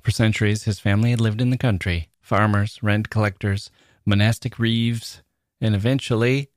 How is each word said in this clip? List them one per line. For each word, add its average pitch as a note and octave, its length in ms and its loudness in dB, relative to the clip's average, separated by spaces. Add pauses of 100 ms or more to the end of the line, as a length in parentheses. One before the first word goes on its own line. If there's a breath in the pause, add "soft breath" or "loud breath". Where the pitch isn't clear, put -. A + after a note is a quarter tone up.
For - 80 0
centuries, G#2+ 540 0
his G#2+ 160 -4
family G#2 300 2
had A#2 100 0
lived A2 200 0
in B2 100 2
the B2+ 80 0
country. F#2 500 -2 (120)
Farmers, G#2 640 0
rent G#2 260 0
collectors, G#2 640 -2 (340 soft breath)
monastic G#2+ 540 0
reeves, A#2 640 -2 (380)
and G#2+ 160 2
eventually B2 800 0